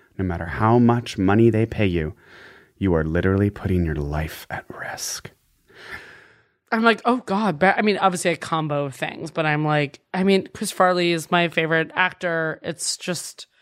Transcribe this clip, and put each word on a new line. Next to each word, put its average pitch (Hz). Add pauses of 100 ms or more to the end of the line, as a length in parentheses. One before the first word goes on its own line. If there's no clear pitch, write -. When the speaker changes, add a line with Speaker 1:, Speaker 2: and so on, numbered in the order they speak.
(180)
Speaker 1:
no 98
matter 85
how 110
much 117
money 107
they 110
pay 110
you, 82 (640)
you 95
are 78
literally 95
putting 92
your 78
life 73
at -
risk. - (1400)
Speaker 2:
I'm 226
like, 226
"Oh, 240
God." 196
But, 190
I -
mean, 208
obviously 180
a 165
combo 151
of 135
things, -
but 160
I'm 151
like, 151 (140)
I 185
mean, 196
Chris 214
Farley 180
is 160
my 175
favorite 160
actor. 170
It's -
just - (140)